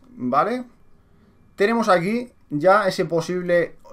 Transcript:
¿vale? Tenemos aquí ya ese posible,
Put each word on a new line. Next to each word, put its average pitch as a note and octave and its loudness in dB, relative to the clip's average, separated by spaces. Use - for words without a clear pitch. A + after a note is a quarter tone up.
¿vale? D3+ -2
Tenemos A3 0
aquí G3+ 0
ya F#3 4
ese F#3 -2
posible, F3 -2